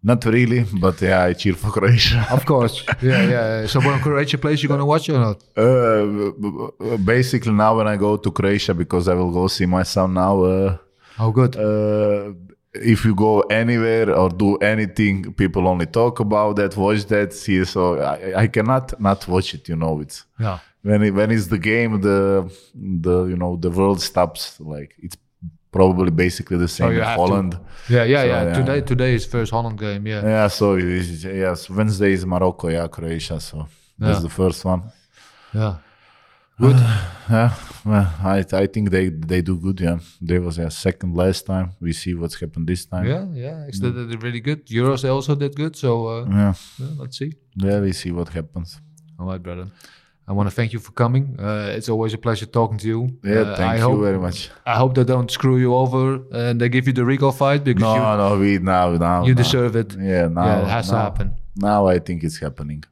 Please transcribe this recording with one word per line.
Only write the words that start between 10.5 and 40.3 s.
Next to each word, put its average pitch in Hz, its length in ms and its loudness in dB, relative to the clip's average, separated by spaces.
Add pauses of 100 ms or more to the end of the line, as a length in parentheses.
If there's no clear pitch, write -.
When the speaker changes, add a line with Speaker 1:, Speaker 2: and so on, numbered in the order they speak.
Speaker 2:
Oh, 113 120 0
good. 127 240 2
Speaker 1:
uh, 107 760 0 (600)
if 107 120 2
you 107 100 4
go 107 240 4 (240)
anywhere 113 500 2
or 92 160 4
do 98 280 2
anything, 104 760 0
people 92 340 0
only 90 200 0
talk 117 320 0
about 104 380 2
that, 98 200 0
watch 101 280 0
that, 104 280 0
see, 92 320 0
so 92 160 -2 (200)
I, 92 420 -2
I 113 40 2
cannot 214 520 -2
not 98 280 0
watch 92 280 0
it, - 140 -16
you 82 80 -4
know, 80 240 -4
it's - 240 -16 (140)
Speaker 2:
Yeah. 101 200 -4 (240)
Speaker 1:
when 104 200 2
it, 104 120 2
when 107 160 2
it's 107 160 0
the 107 100 -2
game, 107 440 0
the, 98 180 4 (560)
the, 90 560 0
you 90 60 -4
know, 90 180 -4 (100)
the 90 60 2
world 95 300 2
stops, - 580 -4
like, 76 340 -14 (120)
it's 87 120 -14 (540)
probably 92 400 4
basically 90 460 0
the 87 100 2
same 85 200 0
Speaker 2:
Oh, 85 40 2
you 87 80 0
Speaker 1:
in - 60 0
Speaker 2:
have 113 100 -2
to. 98 60 0
Speaker 1:
Holland. 92 360 0 (320)
Speaker 2:
Yeah, 120 140 4
yeah, 135 180 4
Speaker 1:
So, 127 60 2
Speaker 2:
yeah. 123 160 0
Speaker 1:
yeah. 85 160 -2
Speaker 2:
Today, 135 220 0
today 127 340 0
is 110 100 -2
first 113 260 -4
Holland 113 280 -4
game, 104 280 -6
yeah. 107 160 -6
Speaker 1:
Yeah, 107 260 2
so 101 260 2
it 92 80 0
is, 87 400 -4
yes, 95 460 -4
Wednesday 101 420 2
is 92 140 0
Morocco, 90 440 -2
yeah, 82 180 -2
Croatia, 82 520 -8
so 76 280 -12 (320)
that's 107 180 2
Speaker 2:
Yeah. 85 100 -2
Speaker 1:
the - 20 -6
first 90 360 -2
one. 92 160 0 (720)
Speaker 2:
Yeah. 107 220 -2 (840)
Good. 127 220 6
Speaker 1:
<sighs> 117 40 6 (420)
Yeah, 113 260 4 (300)
well, 104 240 4 (160)
I, 95 300 2
I 98 140 2
think 104 240 0
they, 92 180 2
they 80 320 -2
do 90 160 -2
good, 92 220 -4
yeah. 87 180 0 (240)
They 87 160 0